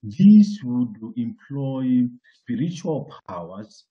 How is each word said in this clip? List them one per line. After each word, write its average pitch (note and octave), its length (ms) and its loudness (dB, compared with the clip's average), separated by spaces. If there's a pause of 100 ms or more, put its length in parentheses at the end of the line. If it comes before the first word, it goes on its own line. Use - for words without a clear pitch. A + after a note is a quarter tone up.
These G3+ 600 6
would B2 320 -4 (200)
employ B2+ 920 -4 (340)
spiritual D3+ 720 -8 (160)
powers F#2 640 -16